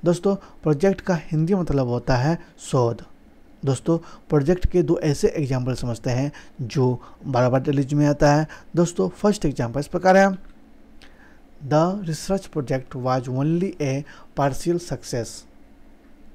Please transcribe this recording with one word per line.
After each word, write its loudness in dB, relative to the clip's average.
दोस्तों, 2
प्रोजेक्ट 0
का 0
हिंदी 0
मतलब 0
होता 0
है 0
शोध। 0
दोस्तों, 0
प्रोजेक्ट 0
के 4
दो 2
ऐसे 0
एग्जाम्पल -2
समझते -4
हैं 0
जो 0
बार 2
बार 2
डेली 0
में 4
आता 4
है। 2
दोस्तों, 0
फर्स्ट 0
एग्जाम्पल -2
इस -6
प्रकार 4
है, 2
"The 2
research -4
project -6
was 0
only -2
a -2
partial 0
success।" -8